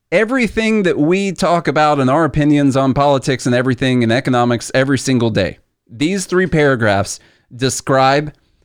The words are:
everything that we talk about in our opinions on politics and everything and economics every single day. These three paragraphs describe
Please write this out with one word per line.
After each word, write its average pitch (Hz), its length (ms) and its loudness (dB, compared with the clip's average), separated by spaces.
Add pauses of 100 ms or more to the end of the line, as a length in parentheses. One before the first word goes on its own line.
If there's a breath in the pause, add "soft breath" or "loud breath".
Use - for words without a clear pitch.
(100)
everything 220 720 0
that 165 160 0
we 185 320 0
talk 170 380 -2
about 151 320 2
in 127 80 2
our 156 160 2
opinions 143 520 2
on 135 160 2
politics 139 540 0
and 123 80 2
everything 127 480 0
and 113 100 0
economics 120 640 0
every 135 240 0
single 117 320 0
day. 92 280 -2 (300)
These 175 380 -4
three 180 220 0
paragraphs 117 720 0 (340 soft breath)
describe 135 800 0 (300)